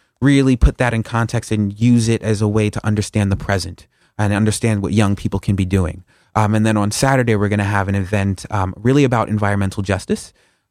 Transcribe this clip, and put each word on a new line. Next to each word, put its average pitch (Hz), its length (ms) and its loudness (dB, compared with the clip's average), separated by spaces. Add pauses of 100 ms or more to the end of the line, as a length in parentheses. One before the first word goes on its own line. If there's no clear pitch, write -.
(220)
really 135 360 4
put - 220 2
that 123 140 0
in 113 100 -2
context 117 480 -4
and 104 280 0
use 117 300 4
it 113 120 0
as 107 200 -2
a 110 60 2
way 107 220 2
to - 160 -8
understand 104 460 0
the 95 60 2
present - 500 -6 (300)
and 104 160 0
understand 107 500 0
what 85 100 -4
young 101 220 2
people 98 240 -4
can - 160 0
be 95 100 0
doing. 92 380 -2 (320)
Um, 107 200 2
and 107 100 2
then 110 120 2
on 104 140 0
Saturday, 127 440 2
we're 104 140 0
gonna 104 160 0
have 98 240 -2
an 98 60 0
event, 98 560 -2
um, 95 260 -2
really 131 260 2
about 120 260 2
environmental 101 540 -2
justice, 98 480 -4 (400)